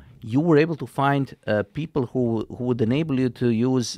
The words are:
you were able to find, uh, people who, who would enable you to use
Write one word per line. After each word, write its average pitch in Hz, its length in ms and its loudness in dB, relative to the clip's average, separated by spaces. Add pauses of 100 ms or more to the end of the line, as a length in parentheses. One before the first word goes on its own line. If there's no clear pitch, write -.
(220)
you 117 200 0
were 165 160 4
able 160 180 2
to 131 100 -10
find, 139 480 -2 (140)
uh, 104 160 0
people 143 440 -4
who, 117 420 -2
who 120 160 -8
would 123 160 0
enable 135 360 0
you 131 120 0
to 123 180 -2
use 120 500 0